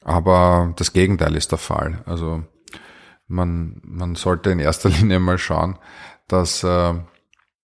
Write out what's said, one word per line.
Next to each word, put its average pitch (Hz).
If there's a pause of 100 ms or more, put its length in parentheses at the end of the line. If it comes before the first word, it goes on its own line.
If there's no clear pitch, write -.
Aber 87
das -
Gegenteil 92
ist 80
der 80
Fall. 73
Also 82 (840)
man, 85
man 87
sollte 92
in 87
erster 78
<laughs> -
Linie 92
mal 90
schauen, 85 (500)
dass, 90
äh, 87 (720)